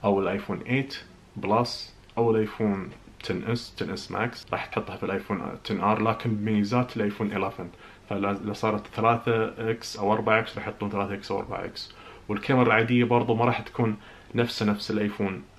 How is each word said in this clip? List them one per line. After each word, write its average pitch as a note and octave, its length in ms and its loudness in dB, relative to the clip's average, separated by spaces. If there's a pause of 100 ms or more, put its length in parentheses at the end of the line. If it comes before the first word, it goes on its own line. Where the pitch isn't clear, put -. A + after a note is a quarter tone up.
أو G2 160 6
الآيفون F#2+ 380 -2
ثمانية C3+ 300 0 (480)
بلس، G#2+ 580 0 (240)
أو A#2 120 4
الآيفون G#2+ 600 0 (340)
عشرة G#2 280 -2
إس، - 240 -6
عشرة G2 180 -4
إس - 160 -10
ماكس، A2+ 420 -4
راح - 140 -4
تحطها - 300 -6
في - 60 -8
الآيفون F#2+ 380 -4
عشرة G2+ 520 -2
آر، G#2+ 100 2
لكن A2+ 320 0
بميزات G#2+ 640 2
الآيفون G#2 360 0
إليفن. F#2+ 360 -4 (420)
فلا، G2+ 420 -2
صارت G#2+ 340 -2
ثلاثة A2+ 840 2
إكس - 260 -6
أو G#2 160 2
أربعة A2 260 4
إكس، - 200 -2
راح - 100 -6
يحطون G2+ 220 -4
ثلاثة G2+ 240 -2
إكس G2+ 160 -10
أو G2 80 0
أربعة F#2 260 -6
إكس. - 300 -12 (340)
والكاميرا B2 380 4
العادية A#2 380 6
برضو A#2 300 4
ما A2+ 100 4
راح A#2+ 160 2
تكون A2 360 0 (380)
نفسها A#2 340 0
نفس G#2 220 -2
الآيفون G#2 520 -2 (160)